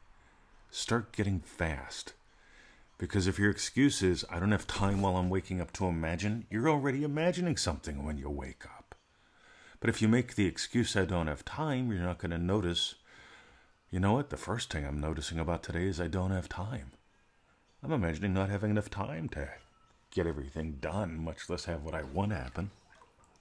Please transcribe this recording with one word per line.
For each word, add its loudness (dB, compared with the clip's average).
Start 0
getting 0
fast. -6
Because 2
if 2
your 6
excuse 2
is, 4
"I -4
don't 4
have 0
time 2
while 4
I'm 2
waking 0
up -4
to 0
imagine," 0
you're 2
already 2
imagining 0
something -2
when -4
you -6
wake -8
up. -20
But 2
if 0
you 8
make 4
the 4
excuse, 0
"I 6
don't 2
have -2
time," -2
you're 0
not -2
gonna -2
notice, 0
"You -2
know 4
what? 2
The -6
first -4
thing -2
I'm -2
noticing -2
about 0
today 0
is -2
I 0
don't 0
have 0
time. -8
I'm -4
imagining 2
not 2
having 0
enough 2
time -6
to -6
get 0
everything -4
done, -4
much -6
less -4
have -4
what -6
I -4
want 0
happen." -4